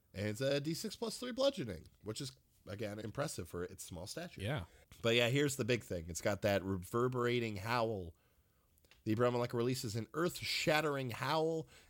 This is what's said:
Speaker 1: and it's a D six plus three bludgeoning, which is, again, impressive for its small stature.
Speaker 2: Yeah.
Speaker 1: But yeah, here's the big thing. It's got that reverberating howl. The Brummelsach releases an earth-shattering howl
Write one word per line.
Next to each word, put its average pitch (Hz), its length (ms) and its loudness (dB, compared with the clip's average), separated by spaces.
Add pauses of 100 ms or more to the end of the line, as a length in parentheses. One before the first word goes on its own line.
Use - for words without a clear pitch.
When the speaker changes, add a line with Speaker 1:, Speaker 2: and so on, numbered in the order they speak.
(160)
Speaker 1:
and 101 120 0
it's 107 140 -2
a 139 200 2
D 156 120 -2
six 202 220 -6
plus - 220 -4
three 247 160 -6
bludgeoning, 202 500 0 (200)
which 104 160 -6
is, 135 120 -8 (360)
again, 104 320 -6
impressive 110 480 -4
for 87 180 -4
its - 200 -10
small 90 220 -10
stature. - 340 -10
Speaker 2:
Yeah. 113 200 -2 (400)
Speaker 1:
But 117 140 6
yeah, 120 140 6
here's 139 260 4
the 120 100 -2
big 117 180 2
thing. 85 260 -4
It's 85 120 -6
got 101 200 0
that 98 220 4
reverberating 117 960 0
howl. 113 560 0 (920)
The 110 120 4
Brummelsach 123 380 4
releases 123 420 0
an 110 200 -4
earth-shattering 151 960 0
howl 160 560 0 (220)